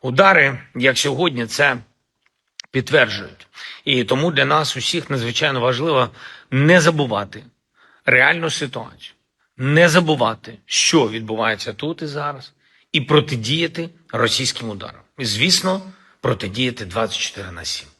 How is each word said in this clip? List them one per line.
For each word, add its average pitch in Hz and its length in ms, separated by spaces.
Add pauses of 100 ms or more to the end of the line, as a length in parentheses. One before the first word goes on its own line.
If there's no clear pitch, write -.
Удари, 139 580 (160)
як 127 220
сьогодні, 139 480
це 131 320 (920)
підтверджують. 123 760 (380)
І 127 180
тому 143 280
для 139 140
нас 147 320
усіх 143 320
надзвичайно 131 500
важливо 127 500 (420)
не 156 300
забувати 113 640 (640)
реальну 151 440
ситуацію, 123 640 (440)
не 151 320
забувати, 151 760
що - 440
відбувається 110 640
тут 160 280
і 156 60
зараз, 143 460 (380)
і 156 100
протидіяти 151 880 (220)
російським 117 580
ударам. 101 320 (160)
І, 131 80
звісно, 185 560 (400)
протидіяти 113 640
двадцять 104 340
чотири 95 320
на 85 140
сім. - 220 (120)